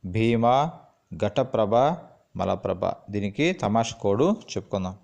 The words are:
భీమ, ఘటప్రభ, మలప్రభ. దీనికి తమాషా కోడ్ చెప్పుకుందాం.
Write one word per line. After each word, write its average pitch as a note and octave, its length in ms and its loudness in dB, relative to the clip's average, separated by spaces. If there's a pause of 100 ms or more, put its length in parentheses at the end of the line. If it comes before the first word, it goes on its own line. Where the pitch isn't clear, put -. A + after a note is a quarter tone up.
భీమ, A#2 640 2 (460)
ఘటప్రభ, G#2+ 580 0 (600)
మలప్రభ. F#2 500 -2 (240)
దీనికి G#2 420 -2
తమాషా A2+ 440 0
కోడ్ G#2 260 0
చెప్పుకుందాం. G2+ 800 -4